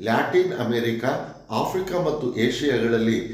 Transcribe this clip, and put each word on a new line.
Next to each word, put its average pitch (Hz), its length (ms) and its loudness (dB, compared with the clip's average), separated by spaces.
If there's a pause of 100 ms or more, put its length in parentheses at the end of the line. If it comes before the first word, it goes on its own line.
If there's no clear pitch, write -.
ಲ್ಯಾಟಿನ್ 147 500 2
ಅಮೆರಿಕ, 117 520 0 (460)
ಆಫ್ರಿಕಾ 175 520 -2
ಮತ್ತು 135 340 -2
ಏಷ್ಯಾಗಳಲ್ಲಿ 117 840 2 (160)